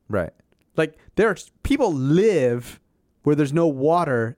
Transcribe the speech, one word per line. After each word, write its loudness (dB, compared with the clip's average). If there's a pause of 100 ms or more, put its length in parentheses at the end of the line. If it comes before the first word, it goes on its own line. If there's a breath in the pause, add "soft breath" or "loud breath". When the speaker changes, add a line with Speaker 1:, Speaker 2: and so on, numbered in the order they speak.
Speaker 1:
Right. -2 (480)
Speaker 2:
Like, -4 (200 soft breath)
there's, 0 (120)
people 0
live 0 (420)
where 2
there's 0
no 2
water 0